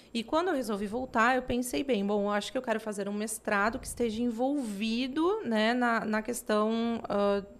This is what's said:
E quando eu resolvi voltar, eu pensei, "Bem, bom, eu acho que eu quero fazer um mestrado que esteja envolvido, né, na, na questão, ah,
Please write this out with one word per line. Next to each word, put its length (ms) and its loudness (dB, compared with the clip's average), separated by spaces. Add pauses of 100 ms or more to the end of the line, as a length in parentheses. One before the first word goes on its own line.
(140)
E 100 0
quando 240 2
eu 60 2
resolvi 320 -2
voltar, 500 2
eu 60 2
pensei, 420 -2
"Bem, 200 2
bom, 180 2
eu 80 0
acho 200 -2
que 60 -4
eu 60 -2
quero 180 0
fazer 300 -6
um 40 -4
mestrado 640 -2
que 80 -10
esteja 360 -2
envolvido, 1200 0
né, 300 2
na, 280 2
na 200 -2
questão, 880 0
ah, 320 2 (180)